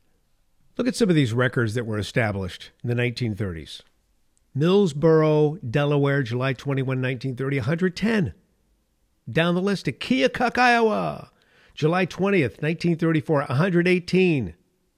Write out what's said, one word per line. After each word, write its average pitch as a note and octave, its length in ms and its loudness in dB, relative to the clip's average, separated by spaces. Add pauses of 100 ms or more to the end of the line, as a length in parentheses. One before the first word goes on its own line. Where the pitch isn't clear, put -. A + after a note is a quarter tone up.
(760)
Look B3 100 -2
at A#3+ 80 -2
some G#3+ 140 2
of E3+ 60 4
these B2+ 180 2
records B2 400 0
that A#2+ 120 -4
were G#2+ 120 -4
established G2+ 720 -4 (120)
in A#2+ 60 -4
the A#2+ 60 -2
nineteen A#2+ 400 -2
thirties. F2 480 -8 (720)
Millsboro, D#3 1040 2 (100)
Delaware, C#3+ 540 2
July B2 300 -2
twenty-one, C3+ 480 -2
nineteen B2+ 340 -4
thirty, C#3 220 -4
a C3 60 -2
hundred E3+ 320 -2
ten. G3 380 0 (960)
Down E3+ 260 0
the F3+ 60 0
list G3 240 -2
to D3 60 -2
Keokuk, B3+ 640 0
Iowa, G#3+ 760 2 (420)
July F3 320 0
twentieth, F#3 560 0
nineteen E3 360 0
thirty-four, D#3+ 440 2
a B2 140 -4
hundred F3 320 2
eighteen. F3 680 2 (420)